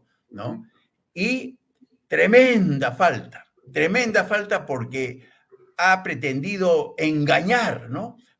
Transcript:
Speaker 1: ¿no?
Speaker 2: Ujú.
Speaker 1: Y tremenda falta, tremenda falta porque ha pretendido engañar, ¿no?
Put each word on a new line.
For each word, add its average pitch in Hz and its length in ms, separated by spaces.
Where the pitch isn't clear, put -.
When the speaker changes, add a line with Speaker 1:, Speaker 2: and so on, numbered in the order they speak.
Speaker 1:
¿no? 104 220
Speaker 2:
Ujú. 226 140
Speaker 1:
Y 254 440
tremenda 180 840
falta, 120 560
tremenda 202 500
falta 202 420
porque 127 640
ha 185 260
pretendido 160 920
engañar, 156 920
¿no? 190 280